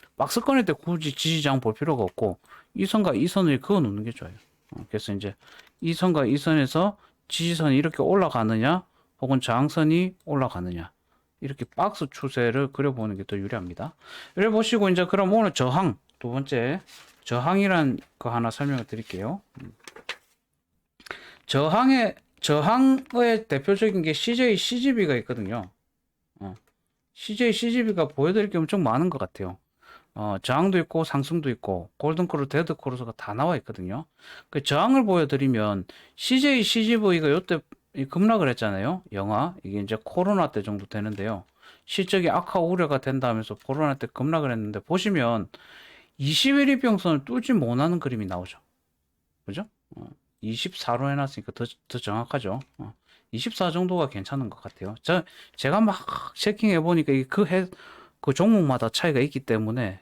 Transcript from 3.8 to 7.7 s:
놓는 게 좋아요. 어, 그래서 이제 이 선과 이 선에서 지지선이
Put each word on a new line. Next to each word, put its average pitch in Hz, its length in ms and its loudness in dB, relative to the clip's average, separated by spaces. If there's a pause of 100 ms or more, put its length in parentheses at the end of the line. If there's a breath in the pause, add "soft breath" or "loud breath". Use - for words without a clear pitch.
놓는 107 240 -2
게 117 80 -8
좋아요. 87 200 -14 (440)
어, - 120 -14
그래서 101 240 -6
이제 98 220 -6 (460 loud breath)
이 165 140 -2
선과 160 320 2
이 123 100 2
선에서 156 600 2 (300 soft breath)
지지선이 160 500 0